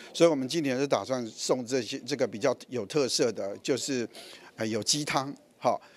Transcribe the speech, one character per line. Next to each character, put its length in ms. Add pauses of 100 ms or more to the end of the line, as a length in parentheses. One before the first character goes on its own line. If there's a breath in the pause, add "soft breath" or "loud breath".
(120)
所 120
以 60
我 60
们 100
今 160
年 160
是 80
打 180
算 220
送 400
这 160
些， 160
这 160
个 140
比 100
较 160 (140)
有 180
特 220
色 240
的， 240
就 200
是， 320 (460 loud breath)
呃， 100
有 160
鸡 240
汤 300 (240)
哈， 180 (200 loud breath)